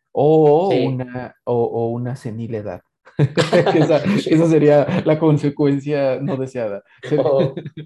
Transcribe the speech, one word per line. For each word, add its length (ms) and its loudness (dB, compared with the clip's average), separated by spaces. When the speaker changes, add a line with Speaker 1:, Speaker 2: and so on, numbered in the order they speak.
Speaker 1:
o 580 4
Speaker 2:
Sí. 160 0
Speaker 1:
una, 580 -8
o, 200 0
o 240 -4
una 280 -6
senil 380 -10
edad. 280 -10
<laughs> 680 0
Que 80 2
esa, 220 2
Speaker 2:
<laughs> 160 -2
Sí. 160 0
Speaker 1:
esa 120 4
sería 580 2
la 140 2
consecuencia 1000 0
no 160 -6
deseada. 460 -8
Speaker 2:
O, 360 0